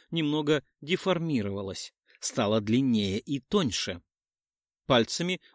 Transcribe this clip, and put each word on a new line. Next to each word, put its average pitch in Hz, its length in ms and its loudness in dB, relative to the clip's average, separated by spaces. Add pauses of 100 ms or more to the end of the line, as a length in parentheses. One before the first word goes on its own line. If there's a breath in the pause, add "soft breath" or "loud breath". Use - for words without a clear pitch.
(120)
немного 151 520 0 (180)
деформировалась, 143 1120 -2 (260 soft breath)
стала 110 420 2
длиннее 110 580 2
и 143 200 -6
тоньше. 110 600 -2 (840)
Пальцами 156 560 2 (140 soft breath)